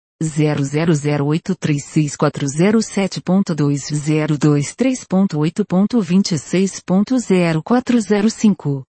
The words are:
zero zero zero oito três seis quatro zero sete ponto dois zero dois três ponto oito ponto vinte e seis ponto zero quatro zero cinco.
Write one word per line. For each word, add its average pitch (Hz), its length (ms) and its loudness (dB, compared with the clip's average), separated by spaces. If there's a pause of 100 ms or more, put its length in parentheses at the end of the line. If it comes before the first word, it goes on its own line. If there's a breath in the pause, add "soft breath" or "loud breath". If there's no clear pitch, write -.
(200)
zero 151 440 0
zero 151 280 0
zero 147 340 0
oito 165 280 -2
três 147 300 -4
seis 151 320 0
quatro 143 320 -2
zero 190 340 2
sete 196 380 -4
ponto 185 340 0
dois 143 280 0
zero 151 540 -2
dois 143 380 2
três 254 300 -2
ponto 190 340 0
oito 165 260 -2
ponto 202 360 0
vinte 185 320 0
e 160 60 -2
seis 190 460 -2
ponto 208 360 0
zero 170 420 2
quatro 240 380 2
zero 208 280 2
cinco. 147 540 0 (120)